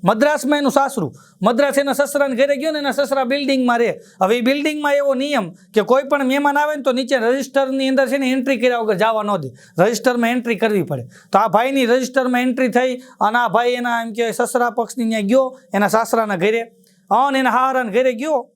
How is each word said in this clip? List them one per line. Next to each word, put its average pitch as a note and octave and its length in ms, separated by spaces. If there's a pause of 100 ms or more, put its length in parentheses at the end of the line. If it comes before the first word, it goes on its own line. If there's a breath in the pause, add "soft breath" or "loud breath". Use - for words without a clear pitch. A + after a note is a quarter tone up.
મદ્રાસમાં D4 540
એનું C#4+ 140
સાસરું, C4+ 420 (280 loud breath)
મદ્રાસ B3+ 360
એના C#4 140
સસરાને C#4 440
ઘરે C#4 200
ગયો D#4 160
ને, D4+ 60
એના C#4+ 120
સસરા C4+ 340
બિલ્ડિંગમાં C4 540
રહે. G#3+ 220 (220 loud breath)
હવે G#3+ 160
એ - 20
બિલ્ડિંગમાં D4 540
એવો C#4 200
નિયમ B3+ 360
કે - 300
કોઈ A#3+ 220
પણ C#4 240
મહેમાન C#4+ 320
આવે D4+ 180
ને, C#4+ 60
તો C4 100
નીચે B3+ 240
રજિસ્ટરની C4+ 720
અંદર C4+ 200
છે C4+ 100
ને, C4 120
એન્ટ્રી C4 260
કર્યા A#3+ 220
વગર G#3+ 160
જવા G#3+ 280
ન G#3 140
દે, C#3+ 120 (300 loud breath)
રજિસ્ટરમાં A#3 520
એન્ટ્રી A#3+ 260
કરવી G#3+ 260
પડે. C3 200 (300 loud breath)
તો F#3+ 60
આ A3 100
ભાઈની B3+ 380
રજિસ્ટરમાં B3+ 540
એન્ટ્રી B3+ 280
થઈ B3 280 (240 loud breath)
અને G#3+ 180
આ A#3+ 100
ભાઈ A#3+ 220
એના, A#3+ 320
એમ A3+ 100
કે, A3+ 200
સસરા A#3+ 380
પક્ષની A3+ 380
ત્યાં A3+ 140
ગયો, C4 360 (160 loud breath)
એના G3+ 140
સાસરાના A3 480
ઘરે, G#3+ 260 (480 soft breath)
હા, A#3+ 160
અને C4+ 120
એના C4 120
હારાના B3+ 400
ઘરે B3+ 220
ગયો. B3+ 440